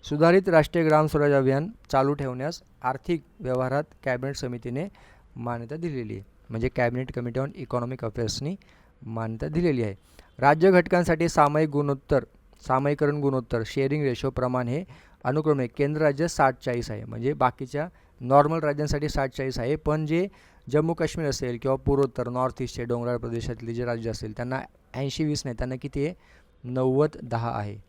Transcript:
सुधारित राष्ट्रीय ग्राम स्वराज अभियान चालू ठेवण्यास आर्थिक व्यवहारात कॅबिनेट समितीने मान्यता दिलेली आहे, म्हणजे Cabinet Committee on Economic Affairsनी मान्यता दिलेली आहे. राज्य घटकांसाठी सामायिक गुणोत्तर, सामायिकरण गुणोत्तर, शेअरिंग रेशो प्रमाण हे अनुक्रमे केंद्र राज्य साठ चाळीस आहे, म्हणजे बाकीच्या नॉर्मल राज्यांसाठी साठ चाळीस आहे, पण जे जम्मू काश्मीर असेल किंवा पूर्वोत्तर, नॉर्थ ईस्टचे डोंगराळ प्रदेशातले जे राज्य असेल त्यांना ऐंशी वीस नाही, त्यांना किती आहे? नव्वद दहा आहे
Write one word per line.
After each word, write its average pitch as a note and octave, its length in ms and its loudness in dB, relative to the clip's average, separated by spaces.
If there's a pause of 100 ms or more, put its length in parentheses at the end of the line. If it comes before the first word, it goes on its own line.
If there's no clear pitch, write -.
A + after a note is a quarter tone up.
सुधारित E3+ 400 4
राष्ट्रीय E3 360 4
ग्राम D#3 220 4
स्वराज D3 260 2
अभियान C#3 380 2 (220)
चालू C#3 220 2
ठेवण्यास C#3 480 -8 (200)
आर्थिक C#3 400 -4 (180)
व्यवहारात C3 440 -2 (200)
कॅबिनेट C3+ 320 -4
समितीने B2 520 -6 (480)
मान्यता A#2+ 400 -8
दिलेली C3 380 -6
आहे, G2+ 200 -16 (160)
म्हणजे A2+ 180 -2 (100)
Cabinet B2 280 2
Committee B2 400 -4
on C3 100 -6
Economic B2 400 -6
Affairsनी A#2+ 600 -4 (460)
मान्यता A2+ 460 -6
दिलेली D#3 340 2
आहे. G2+ 120 -2 (440)
राज्य D#3 320 6
घटकांसाठी E3+ 580 4
सामायिक D3+ 420 4
गुणोत्तर, C#3+ 540 0 (440)
सामायिकरण C#3+ 520 2
गुणोत्तर, C3 460 -2
शेअरिंग C#3+ 380 0
रेशो C3 260 -2
प्रमाण B2+ 380 -2
हे D3 160 -4 (400)
अनुक्रमे C#3+ 420 2
केंद्र C#3+ 340 -2
राज्य D3+ 280 2
साठ C3 300 2
चाळीस A#2+ 320 -4
आहे, A2 140 -8
म्हणजे A#2 280 -4
बाकीच्या C3+ 560 -2 (320)
नॉर्मल C#3+ 380 6
राज्यांसाठी D3 500 -2
साठ C3+ 220 -2
चाळीस C3+ 280 -6
आहे, C3 180 -2
पण D#3 300 -2
जे E3+ 220 0 (420)
जम्मू D#3+ 240 2
काश्मीर D#3+ 340 -2
असेल B2 340 -4
किंवा C3+ 140 2
पूर्वोत्तर, C3+ 520 0
नॉर्थ B2 340 -2
ईस्टचे A#2+ 220 -6
डोंगराळ A#2+ 320 -2
प्रदेशातले A#2 580 -6
जे A#2+ 100 -4
राज्य A#2 260 -4
असेल A2 260 -8
त्यांना B2 240 -6 (340)
ऐंशी C3+ 300 -4
वीस D3 200 -2
नाही, B2 140 -6
त्यांना B2+ 180 -6
किती C#3 300 -4
आहे? F3+ 80 -6 (500)
नव्वद C3 460 2 (120)
दहा A#2 360 -4
आहे G#2 160 -6 (140)